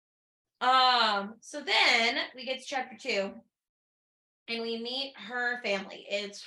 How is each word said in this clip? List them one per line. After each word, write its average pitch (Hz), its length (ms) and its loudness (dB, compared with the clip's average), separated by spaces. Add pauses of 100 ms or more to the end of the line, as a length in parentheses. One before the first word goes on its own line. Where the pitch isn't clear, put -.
(600)
Um, 233 800 4
so - 220 -10
then 277 560 4 (180)
we 254 80 -14
get 262 160 -4
to - 60 -18
chapter 254 340 -6
two, 196 340 -2 (1160)
and 226 120 -6
we 226 200 -4
meet 262 340 -6
her 240 460 -4
family. 196 480 -4
It's 202 380 -6